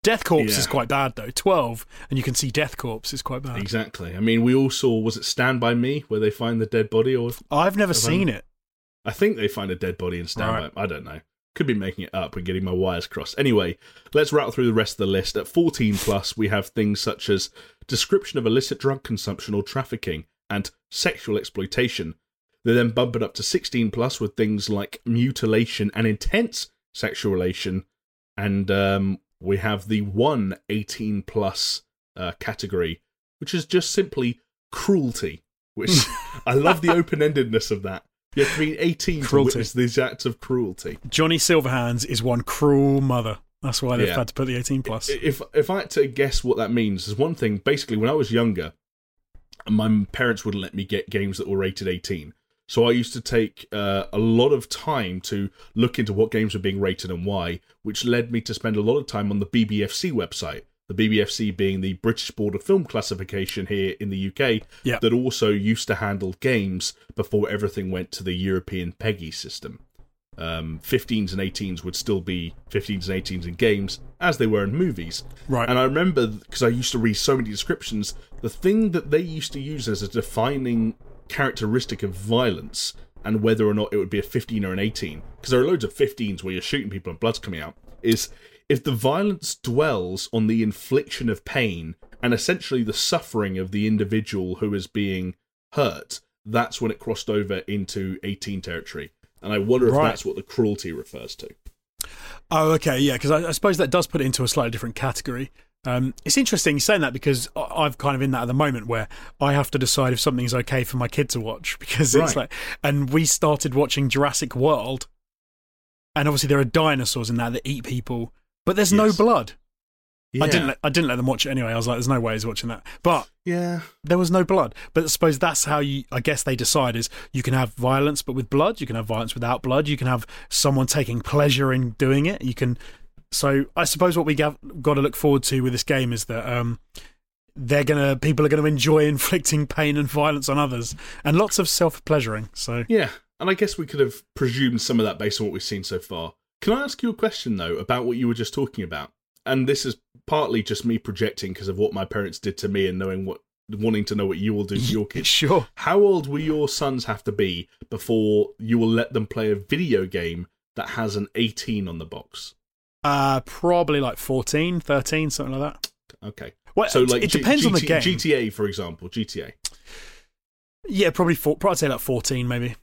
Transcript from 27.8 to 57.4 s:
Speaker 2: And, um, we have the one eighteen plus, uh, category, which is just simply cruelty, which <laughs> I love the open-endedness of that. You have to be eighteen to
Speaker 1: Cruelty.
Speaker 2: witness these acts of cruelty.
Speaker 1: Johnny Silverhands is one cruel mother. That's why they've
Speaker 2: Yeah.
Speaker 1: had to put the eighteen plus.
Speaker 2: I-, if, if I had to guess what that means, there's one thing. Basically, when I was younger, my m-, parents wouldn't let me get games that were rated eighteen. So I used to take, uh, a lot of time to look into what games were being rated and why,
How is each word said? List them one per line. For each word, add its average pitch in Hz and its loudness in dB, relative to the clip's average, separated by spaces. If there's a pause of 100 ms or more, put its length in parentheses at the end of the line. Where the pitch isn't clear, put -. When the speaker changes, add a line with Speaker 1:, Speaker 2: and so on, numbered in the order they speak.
Speaker 2:
And, 98 0
um, 98 2 (200)
we 98 0
have 101 -4
the 107 2
one 104 0 (160)
eighteen 104 -4
plus, - -4 (340)
uh, 90 -6
category, 90 -4 (380)
which - -8
is 170 -2
just 180 0
simply 127 0 (300)
cruelty, 127 0 (320)
which - -2 (320)
<laughs> - -10
I 123 2
love 160 4
the 170 4
open-endedness 147 2
of 98 -4
that. 95 -8 (280)
You 139 4
have 139 0
to 151 -4
be 156 0
eighteen 165 0
to 131 -4
Speaker 1:
Cruelty. 135 6 (100)
Speaker 2:
witness 110 -4
these 123 2
acts - -2
of 117 -4
cruelty. 117 -4 (100)
Speaker 1:
Johnny 160 2
Silverhands 127 2
is 110 -2
one 120 2
cruel 139 4
mother. 120 0 (220)
That's 131 -2
why 123 2
they've 107 4
Speaker 2:
Yeah. 87 0
Speaker 1:
had 117 0
to - -16
put 135 -2
the 127 -2
eighteen 131 -2
plus. 113 -6
Speaker 2:
I-, 135 0
if, 139 0 (120)
if 147 4
I 190 0
had - -8
to 139 4
guess 131 0
what 123 2
that 107 0
means, 107 0
there's 104 -6
one 160 2
thing. 104 0
Basically, 139 0
when 110 2
I 151 2
was 127 2
younger, 104 2 (960)
my 107 4
m-, 107 4
parents 120 0
wouldn't 104 -4
let 92 -12
me 98 -4
get 98 -4
games 98 -2
that - -4
were 98 0
rated 98 -2
eighteen. 90 -6 (340)
So 120 4
I 117 6
used 120 2
to 120 -6
take, - -2
uh, 98 0 (100)
a 101 2
lot 113 6
of 123 0
time 101 -4
to 98 -4 (240)
look 120 2
into 104 -2
what 107 2
games 110 0
were 101 -2
being 98 -2
rated 92 -2
and 90 -6
why, 87 -4 (220)